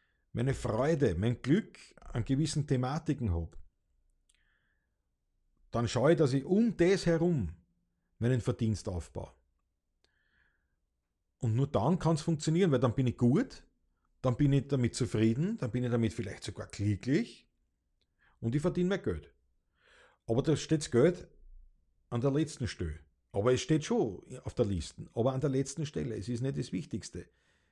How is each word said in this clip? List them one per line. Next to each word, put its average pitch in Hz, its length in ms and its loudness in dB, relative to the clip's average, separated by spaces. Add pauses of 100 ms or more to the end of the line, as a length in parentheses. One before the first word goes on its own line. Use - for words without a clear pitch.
(320)
meine 120 220 -2
Freude, 123 600 0
mein 113 260 -2
Glück 156 360 0 (180)
an - 280 -6
gewissen 147 420 -2
Thematiken 127 680 -2
hab, 82 240 -6 (2250)
dann 117 160 0
schaue 135 240 4
ich, 151 60 4
dass 139 140 4
ich 135 120 0
um 208 320 2
das 180 300 4
herum 160 440 2 (680)
meinen 123 220 0
Verdienst 110 480 -2
aufbaue. 92 440 -8 (2000)
Und 110 160 0
nur 139 140 2
dann 135 300 2
kann's 160 220 0
funktionieren, 165 500 0
weil 127 100 2
dann 120 140 2
bin 131 120 0
ich 117 100 -2
gut, 131 480 2 (560)
dann 127 160 0
bin 143 160 4
ich 139 160 2
damit 123 260 2
zufrieden, 117 640 0
dann 123 120 -6
bin 123 140 -2
ich 120 60 -2
damit 113 220 2
vielleicht - 320 -8
sogar 104 220 -10
glücklich 117 840 -2 (920)
und 117 140 -2
ich 147 60 0
verdiene 180 300 0
mehr 190 80 0
Geld. 85 340 -6 (920)
Aber 117 160 0
da 156 120 2
steht's - 360 -2
Geld 147 380 4 (840)
an 120 100 -4
der 139 100 2
letzten 147 380 -2
Stelle. 78 320 -8 (320)
Aber 107 200 4
es 127 100 2
steht 156 220 0
schon 160 380 -2 (200)
auf - 120 -8
der 117 120 2
Liste, 85 480 -4
aber 120 180 0
an 131 80 -4
der 147 100 0
letzten 139 360 -4
Stelle. 139 300 -6
Es 107 120 -8
ist 120 140 -4
nicht 139 160 -4
das 135 140 -6
Wichtigste. 120 480 -8 (520)